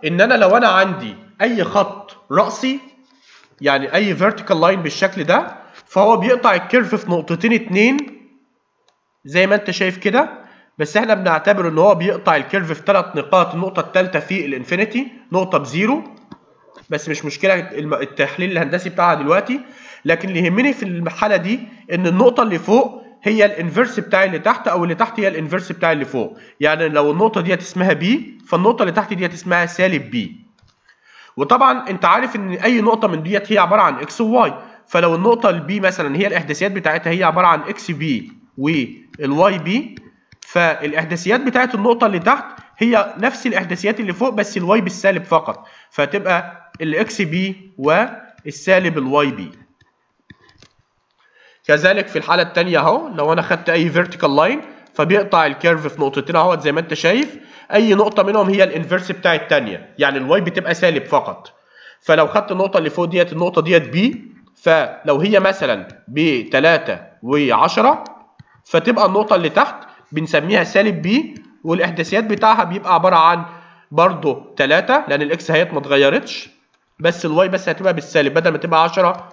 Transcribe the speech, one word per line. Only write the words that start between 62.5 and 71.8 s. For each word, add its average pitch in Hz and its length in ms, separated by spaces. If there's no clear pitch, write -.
النقطة 190 260
اللي 156 120
فوق 175 140
ديت، 175 280
النقطة 175 300
ديت 165 260
بي، 196 440
فلو 147 640
هي 202 200
مثلًا 147 480
بتلاتة 135 880
وعشرة 147 800
فتبقى 208 420
النقطة 202 300
اللي 170 120
تحت 247 260
بنسميها 160 520
سالب 196 380
بي، 226 320
والإحداثيات 170 600